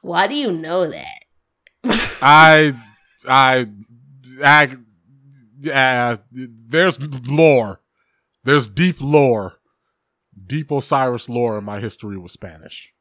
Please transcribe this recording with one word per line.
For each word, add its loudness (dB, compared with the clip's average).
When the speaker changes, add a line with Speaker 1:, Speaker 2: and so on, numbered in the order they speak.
Speaker 1:
Why -2
do -8
you -4
know -6
that? -14
<laughs> -4
Speaker 2:
I, 6
I, 2
I, 4
uh, 0
there's -4
lore. 2
There's 0
deep -2
lore. 0
Deep -8
Osiris -4
lore -4
in -10
my -10
history -12
with -18
Spanish. -20